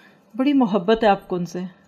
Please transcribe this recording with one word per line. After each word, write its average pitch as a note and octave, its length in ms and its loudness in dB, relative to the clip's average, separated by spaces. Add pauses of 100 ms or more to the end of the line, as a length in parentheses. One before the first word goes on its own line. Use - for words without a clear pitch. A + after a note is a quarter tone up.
(360)
بڑی C4+ 180 0
محبت A3 500 0
ہے G#3+ 40 4
آپ G3 200 0
کو F#3 80 -6
ان F3 100 -4
سے، F3+ 140 -10 (280)